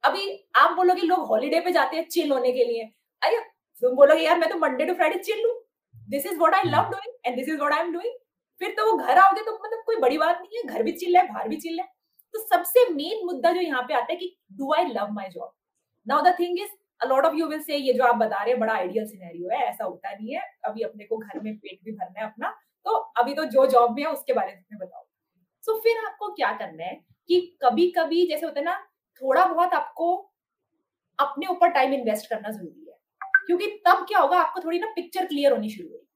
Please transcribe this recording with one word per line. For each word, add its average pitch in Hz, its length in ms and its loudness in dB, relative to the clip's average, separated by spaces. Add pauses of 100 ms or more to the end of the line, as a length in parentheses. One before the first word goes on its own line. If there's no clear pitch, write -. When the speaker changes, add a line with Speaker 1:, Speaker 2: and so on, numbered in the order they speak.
Speaker 1:
अभी 392 520 -2
आप 320 160 6
बोलोगे 359 300 2
लोग 349 180 2
हॉलिडे 302 400 0
पे 349 120 -2
जाते 311 260 2
हैं 330 100 -4
चिल 302 240 0
होने 247 200 0
के 247 120 2
लिए, 233 200 -2 (380)
अरे 453 180 2 (420)
तुम 247 140 2
बोलोगे 294 260 8
यार 330 180 2
मैं 330 100 2
तो 381 60 -6
Monday 294 320 0
to 370 80 -2
Friday 359 240 0
चिल 440 260 -4
हूँ, 466 160 0 (520)
this 285 180 -4
is 339 80 -6
what 320 140 4
I 381 100 4
love 285 220 2
Speaker 2:
हम्म। - 60 -6
Speaker 1:
doing - 220 -10 (140)
and 254 120 -4
this 311 140 -6
is 285 80 -4
what 294 160 0
I 339 80 -2
am 339 80 -6
doing। 403 180 -6 (480)
फिर 392 100 -6
तो 440 220 0
वो - 60 2
घर 262 200 2
आओगे 392 240 8
तो 440 120 -6
मतलब 453 320 -10
कोई 453 100 0
बड़ी 269 220 2
बात 339 240 2
नहीं 440 160 -14
है, 480 60 -8
घर 220 200 -6
भी 339 80 -2
चिल 349 260 2
है, 359 160 2
बाहर - 140 -6
भी 262 80 -6
चिल 330 240 -8
है। 370 60 -6 (480)
तो 440 60 -8
सबसे 453 500 4
मेन 349 360 -6
मुद्दा 302 260 0
जो 359 100 0
यहाँ 285 200 -2
पे 302 120 -6
आता 247 200 -2
है - 20 -4
कि 359 220 -12 (240)
do 269 40 -4 (120)
I 349 60 2
love 214 300 -4
my 196 120 -8
job? 170 240 -14 (580)
Now 285 140 2
the 359 120 6
thing 349 300 -2
is, - 140 -14 (260)
A 262 40 -2
lot 262 120 4
of 330 100 4
you 302 120 -2
will 302 180 -4
say, - 80 -14
"ये 277 240 0
जो 240 100 2
आप 240 120 6
बता 208 280 0
रहे 226 60 -2
हैं, 247 100 2
बड़ा 220 140 0
आइडियल 202 320 -4
सिनेरियो 175 440 -14
है, 233 80 -2
ऐसा 208 260 -4
होता 190 280 -10
नहीं 214 240 -10
है, 370 60 -6 (240)
अभी 214 160 -6
अपने 208 240 -10
को 220 120 -6
घर 208 220 -12
में 214 180 -10
पेट 190 260 -20
भी 220 80 -14
भरना 185 280 -12
है 220 60 -6
अपना, 233 240 -10 (360)
तो 403 60 -2
अभी 285 420 0
तो 311 120 -4
जो 262 220 4
जॉब 240 280 4
में 285 80 -4
है, 320 60 -2
उसके 269 240 -4
बारे 190 380 -4
में 202 80 -18
बताओ।" - 280 -16 (600)
So, 440 140 -2
फिर 453 220 2
आपको - 280 -10
क्या 226 180 -2
करना 190 320 -10
है - 220 -12 (220)
कि 359 380 0
कभी-कभी 339 640 2
जैसे 330 180 -4
होता 285 140 -6
है 294 60 -4
ना, 370 220 -6 (280)
थोड़ा 269 300 2
बहुत 349 280 0
आपको 339 580 -4 (880)
अपने 285 280 -2
ऊपर 359 220 2
टाइम 269 240 2
इन्वेस्ट 220 360 -4
करना 208 200 -8
जरूरी 190 400 -16
है, - 80 -20 (500)
क्योंकि 359 200 0
तब 370 400 2
क्या 403 120 2
होगा, 311 180 4
आपको 339 220 0
थोड़ी 339 200 -4
ना 440 80 -6
पिक्चर 370 380 -8
क्लियर 285 260 2
होनी 214 180 -2
शुरू 180 200 -14
होगी। - 260 -20